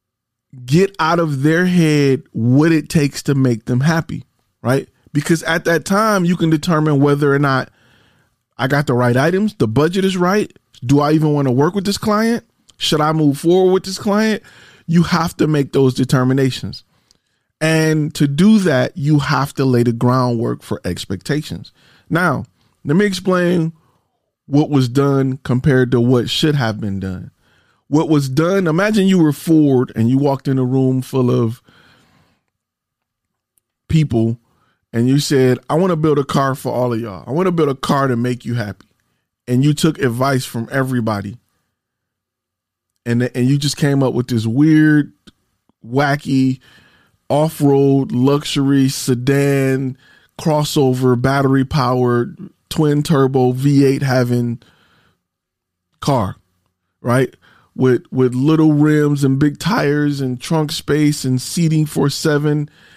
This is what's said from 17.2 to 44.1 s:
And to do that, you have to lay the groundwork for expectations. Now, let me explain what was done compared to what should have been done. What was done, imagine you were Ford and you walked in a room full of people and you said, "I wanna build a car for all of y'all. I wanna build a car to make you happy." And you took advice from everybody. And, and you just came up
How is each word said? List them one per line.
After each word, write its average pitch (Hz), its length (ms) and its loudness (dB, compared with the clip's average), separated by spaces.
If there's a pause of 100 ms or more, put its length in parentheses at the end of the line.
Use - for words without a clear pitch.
And 156 540 0
to 151 140 0
do 185 320 4
that, 135 360 0
you 151 220 2
have 143 380 -2
to 139 100 0
lay 123 160 2
the 120 100 2
groundwork 120 680 -2
for - 240 -8
expectations. 98 880 -8 (400)
Now, 156 340 -2 (400)
let 143 100 0
me 202 100 4
explain 180 680 -2 (720)
what 147 240 0
was 135 180 2
done 135 500 0
compared 127 520 0
to 123 100 2
what 120 300 2
should 151 240 -2
have 113 260 -2
been 98 200 -6
done. 92 320 -10 (580)
What 147 200 0
was 143 180 0
done, 170 400 0
imagine 190 400 0
you 190 100 2
were 156 140 4
Ford 143 640 0
and 113 140 0
you 131 80 2
walked 139 300 -2
in 135 120 0
a 127 60 -2
room 131 360 0
full 127 300 -2
of 123 300 -2 (2250)
people 117 500 0 (540)
and 117 160 0
you 139 120 2
said, 131 380 2 (120)
"I 139 60 -2
wanna 180 200 0
build 151 240 0
a 135 60 -2
car 139 280 -2
for 127 180 -8
all 120 200 -2
of 113 80 -4
y'all. 98 260 -10
I 120 60 -10
wanna 180 200 0
build 160 180 0
a 131 60 -2
car 139 340 -2
to 123 80 0
make 123 260 -4
you 120 120 -6
happy." 104 320 -8 (600)
And 123 160 0
you 147 100 2
took 147 260 -2
advice 127 440 -2
from 117 260 -10
everybody. 120 680 -4 (1700)
And, 120 180 0
and 123 240 -2
you 139 100 2
just 139 200 -4
came 139 260 0
up 127 100 0